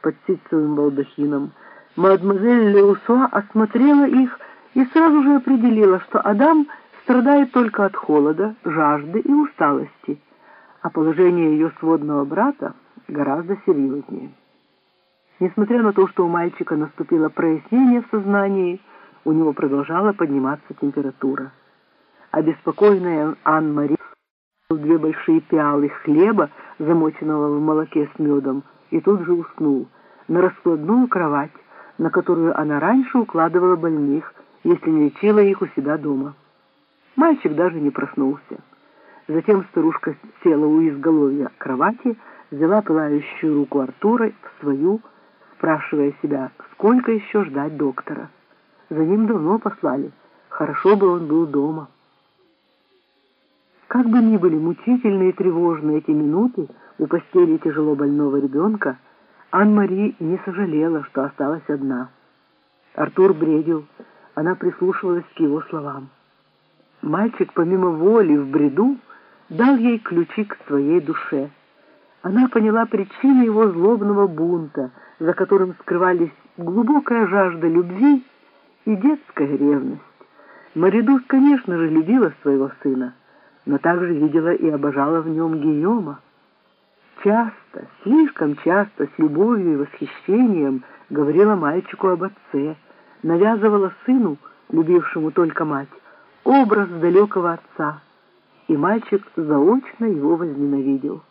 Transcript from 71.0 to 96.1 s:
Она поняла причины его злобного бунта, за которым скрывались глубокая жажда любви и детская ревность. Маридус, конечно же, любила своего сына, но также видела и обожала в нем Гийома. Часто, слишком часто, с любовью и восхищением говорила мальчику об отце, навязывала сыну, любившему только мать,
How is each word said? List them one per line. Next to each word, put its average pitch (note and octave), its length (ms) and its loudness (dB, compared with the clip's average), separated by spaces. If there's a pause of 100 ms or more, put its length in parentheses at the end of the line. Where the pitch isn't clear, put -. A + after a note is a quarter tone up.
Она A#3 260 2
поняла A3+ 380 2
причины B3 560 2
его A3 260 4
злобного G3+ 560 2
бунта, D#3+ 640 -4 (300)
за E3 140 0
которым F#3+ 480 0
скрывались F3 520 0 (240)
глубокая A3+ 720 0
жажда F3 400 0
любви F#3+ 580 2 (600)
и G#3+ 100 0
детская F#3 600 -2
ревность. C#3+ 460 -2 (720)
Маридус, A3 540 2
конечно C4+ 500 2
же, E3 120 -2
любила D#3+ 520 2
своего C#3 300 0 (100)
сына, B2+ 320 -4 (520)
но C#3 120 -2
также F3 360 0
видела D#3 400 0
и - 160 -2
обожала D3 520 -2
в D#3+ 80 -8
нем D#3+ 300 -4
Гийома. D#3 600 -2 (1040)
Часто, A3 640 -2 (160)
слишком A3 540 2
часто, F#3+ 480 -2
с - 140 -14
любовью F3 540 0
и - 40 0
восхищением D3+ 1040 -2 (260)
говорила D3+ 460 2
мальчику F3+ 540 -4
об F3+ 140 -2
отце, D#3 520 -8 (480)
навязывала G3+ 720 0 (120)
сыну, A#3 320 0 (340)
любившему E3 600 0
только E3 340 -2
мать, C#3+ 240 -6 (540)